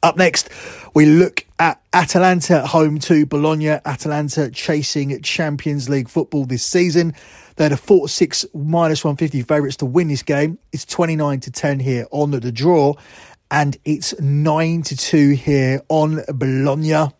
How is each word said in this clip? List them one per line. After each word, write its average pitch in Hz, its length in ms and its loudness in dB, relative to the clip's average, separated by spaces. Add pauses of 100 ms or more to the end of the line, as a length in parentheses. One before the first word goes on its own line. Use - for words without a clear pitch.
Up 165 140 2
next, 175 320 0 (460)
we 151 120 6
look 165 400 4 (140)
at 165 220 0 (100)
Atalanta 180 680 2
at 123 80 -6
home 156 320 2
to 151 260 2
Bologna. 151 580 0
Atalanta 147 680 -4
chasing 139 720 -4
Champions 147 680 -4
League 135 180 -2
football 147 380 -4
this 123 200 -4
season. 175 500 0 (420)
They're 151 120 2
the 139 80 -2
four 165 300 4
to 135 60 -6
six - 400 -2
minus 156 500 0
one 147 140 0
fifty 147 240 -2
favourites 143 360 -2
to - 80 -4
win 160 220 2
this 143 160 -4
game. 151 360 0 (120)
It's - 140 -8
twenty-nine 151 560 -2
to 131 100 -14
ten 143 280 -2
here 127 320 -2
on 147 180 -2
the 123 220 -4
draw, 147 420 2 (560)
and 143 340 0
it's 151 360 -4
nine 156 640 0
to 139 120 -8
two 143 360 4
here 135 580 0
on 156 320 0 (100)
Bologna. 139 880 0